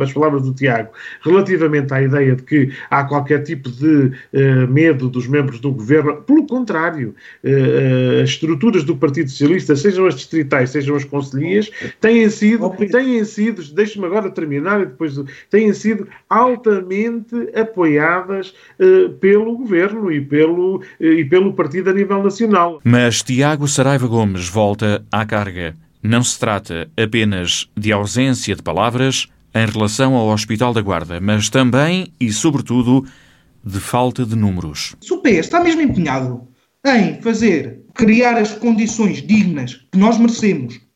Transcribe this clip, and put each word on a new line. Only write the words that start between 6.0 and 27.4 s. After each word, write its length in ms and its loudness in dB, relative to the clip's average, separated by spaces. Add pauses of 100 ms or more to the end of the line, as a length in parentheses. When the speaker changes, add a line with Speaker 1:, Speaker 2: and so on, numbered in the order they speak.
Speaker 1:
pelo 240 4
contrário, 680 -4 (300)
eh, 60 0 (680)
eh, 20 4
as 80 0
estruturas 540 0
do 120 -2
Partido 320 0
Socialista, 460 0
sejam 320 2
as 80 0
distritais, 560 -2
sejam 240 -2
as 100 -2
concelhias, 640 -2 (300)
têm 300 4
sido, 340 0
Speaker 2:
Ó, 60 -2
Pedro. 280 -2
Speaker 1:
têm 260 0
sido, 380 -4 (120)
deixe-me 320 -6
agora 240 -4
terminar 500 -4
e 60 -4
depois, 340 -8 (300)
têm 240 4
sido 320 -4 (240)
altamente 1040 0 (200)
apoiadas, 1000 -2 (240)
eh, 300 6 (120)
pelo 380 2
governo 520 -2
e 100 -2
pelo, 600 0 (200)
eh, 60 0
e 180 4
pelo 280 2
partido 380 -2
a 20 2
nível 300 0
nacional. 600 0
Speaker 3:
Mas 380 4
Tiago 440 0
Saraiva 400 0
Gomes 420 -2
volta 600 0
à 160 -2
carga. 480 -6 (280)
Não 200 2
se 160 -4
trata 580 -4
apenas 800 -2